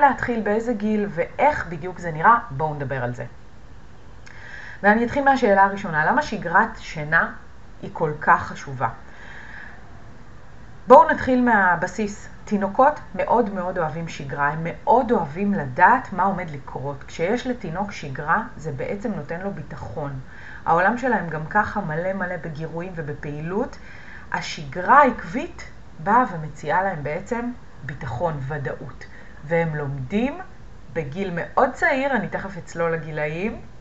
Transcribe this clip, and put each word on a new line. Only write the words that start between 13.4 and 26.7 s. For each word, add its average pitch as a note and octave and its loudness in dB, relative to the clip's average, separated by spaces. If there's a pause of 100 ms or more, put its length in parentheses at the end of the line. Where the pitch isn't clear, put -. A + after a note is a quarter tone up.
מאוד F3+ -4
אוהבים D#3+ -4
שגרה, C#3+ -2
הם D#3 -2
מאוד A3+ 4
אוהבים G3 2
לדעת F3 4
מה F3 0
עומד F3+ 0
לקרות. C#3 -8
כשיש G#3 -2
לתינוק G3 -4
שגרה, D#3 0 (140)
זה D#3 -8
בעצם G3+ -4
נותן E3 -6
לו G3 -6
ביטחון. C#3+ -8 (440)
העולם F#3 4
שלהם G#3+ 0
גם D#3 -6
ככה G#3 2
מלא E3+ -2
מלא F3+ -4
בגירויים D#3+ -8
ובפעילות. D#3+ -6 (540)
השגרה F3+ 4
העקבית B3+ 0 (280)
באה G#3+ 4
ומציעה D#3 -4